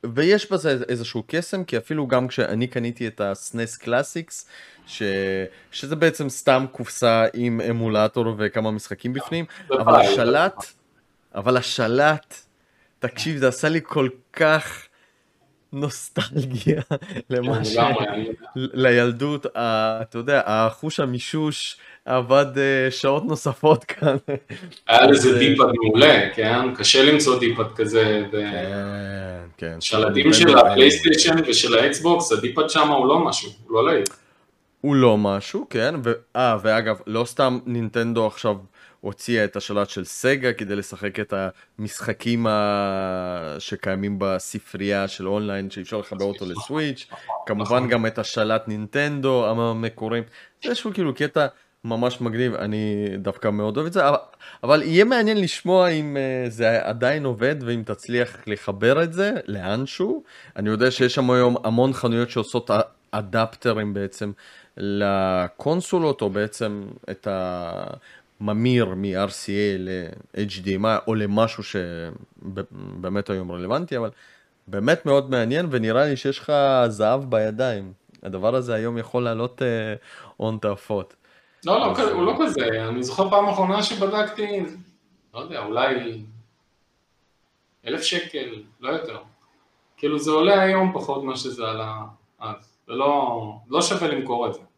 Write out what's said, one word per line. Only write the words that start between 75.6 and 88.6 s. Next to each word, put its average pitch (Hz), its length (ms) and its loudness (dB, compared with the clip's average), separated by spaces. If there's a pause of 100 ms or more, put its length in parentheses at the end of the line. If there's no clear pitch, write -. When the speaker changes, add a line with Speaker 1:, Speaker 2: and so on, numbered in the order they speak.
Speaker 1:
ונראה 120 360 0
לי 147 120 -2
שיש 139 220 -4
לך - 140 -4 (340)
זהב 110 420 0
בידיים. 110 640 -2 (300)
הדבר 95 320 -2
הזה 123 180 -2
היום 117 240 -4
יכול 117 260 -4
לעלות, 117 380 -4
אה, 113 340 -2 (420)
הון 110 240 -4
תועפות. 101 540 -6 (500)
Speaker 2:
לא, 196 140 2
לא, 208 120 0
Speaker 1:
אז, - 60 -2
Speaker 2:
כזה, 220 140 0
הוא 175 140 0
לא 220 60 2
Speaker 1:
אה, - 140 -2
Speaker 2:
כזה. 113 440 -2
אני 123 140 -4
זוכר 190 260 -2
פעם 202 200 4
אחרונה 190 340 0
שבדקתי, 208 800 -2 (680)
לא 117 60 -14
יודע, 151 200 -10
אולי 117 640 -4 (1700)
אלף 131 140 -6
שקל, 131 640 -6 (160)